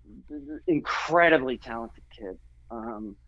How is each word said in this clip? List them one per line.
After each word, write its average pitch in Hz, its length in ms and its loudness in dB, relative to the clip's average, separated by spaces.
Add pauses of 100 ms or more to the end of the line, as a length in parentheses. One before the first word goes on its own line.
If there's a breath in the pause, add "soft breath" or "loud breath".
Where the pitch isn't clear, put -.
(680)
incredibly 156 880 4
talented 117 460 -12 (140)
kid, 101 200 -12 (320)
um, 110 460 -12 (120)